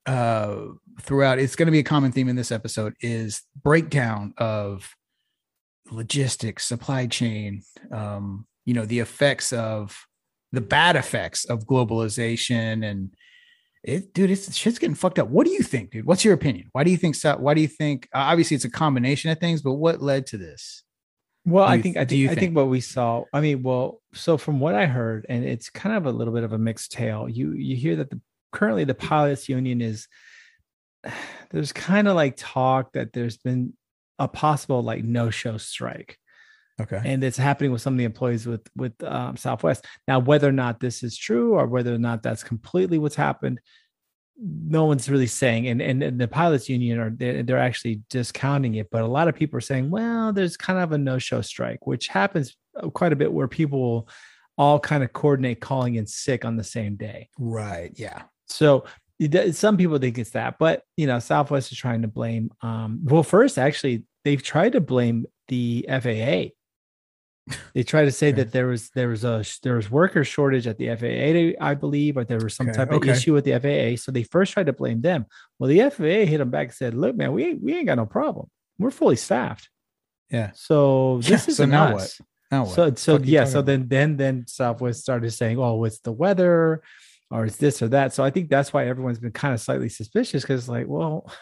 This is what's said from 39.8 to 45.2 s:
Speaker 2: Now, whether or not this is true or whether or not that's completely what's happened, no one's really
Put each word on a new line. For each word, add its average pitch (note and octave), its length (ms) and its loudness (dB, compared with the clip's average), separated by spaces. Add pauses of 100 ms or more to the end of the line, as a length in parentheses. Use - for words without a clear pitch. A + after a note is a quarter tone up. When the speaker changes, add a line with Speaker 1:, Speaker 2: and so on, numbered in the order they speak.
Speaker 2:
Now, C3+ 120 2
whether C#3+ 280 6
or C#3 60 4
not B2 260 0
this B2 240 -6
is A#2 140 -8
true A#3 380 0
or C#3+ 120 4
whether A#2+ 280 0
or A#2 40 0
not A#2 240 -2
that's A2+ 200 -4
completely E3+ 560 -2
what's D3+ 160 -2
happened, C3+ 460 -2 (800)
no D#3+ 460 -2
one's C#3+ 240 2
really C3+ 180 2